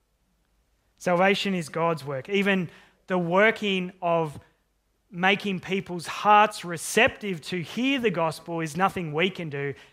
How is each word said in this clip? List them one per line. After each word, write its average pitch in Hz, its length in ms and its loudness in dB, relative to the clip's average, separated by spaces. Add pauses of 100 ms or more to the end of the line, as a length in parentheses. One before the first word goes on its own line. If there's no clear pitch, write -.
(960)
Salvation 190 560 2
is 165 160 -4
God's 165 340 -2
work. 139 240 -8
Even 196 420 0 (380)
the 185 100 0
working 190 840 2
of 165 360 0 (720)
making 190 520 0
people's 175 460 -6
hearts 208 580 4
receptive 196 760 0
to 180 200 -6
hear 254 380 -2
the 226 120 0
gospel 165 480 -4
is 160 160 -6
nothing 175 380 0
we 170 160 2
can 180 200 -10
do. 143 240 -6 (200)